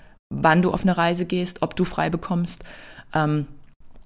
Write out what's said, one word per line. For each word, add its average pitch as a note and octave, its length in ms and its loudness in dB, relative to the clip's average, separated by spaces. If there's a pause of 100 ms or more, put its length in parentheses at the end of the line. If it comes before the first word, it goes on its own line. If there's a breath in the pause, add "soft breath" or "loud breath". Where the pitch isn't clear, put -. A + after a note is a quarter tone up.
(280 soft breath)
wann D#3+ 340 4
du F3+ 80 2
auf - 120 -2
eine F3+ 140 4
Reise F3 280 2
gehst, F3+ 380 -4
ob F3 140 0
du F#3 80 0
frei D#3+ 260 0
bekommst, F3 520 -2 (520 loud breath)
ähm, D3+ 320 2 (600)